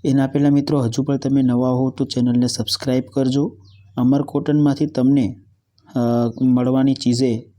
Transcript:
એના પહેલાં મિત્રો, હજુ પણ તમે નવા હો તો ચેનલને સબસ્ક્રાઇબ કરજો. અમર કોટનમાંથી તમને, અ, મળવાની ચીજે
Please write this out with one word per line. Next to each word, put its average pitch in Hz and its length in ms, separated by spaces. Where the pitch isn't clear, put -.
એના 139 220
પહેલાં 143 240
મિત્રો, 143 300
હજુ 117 220
પણ 139 140
તમે 135 240
નવા 127 280
હો 127 200
તો 131 160
ચેનલને 123 420
સબસ્ક્રાઇબ 127 560
કરજો. 135 540
અમર 131 240
કોટનમાંથી 147 640
તમને, 131 560
અ, 127 40
મળવાની 131 520
ચીજે 123 640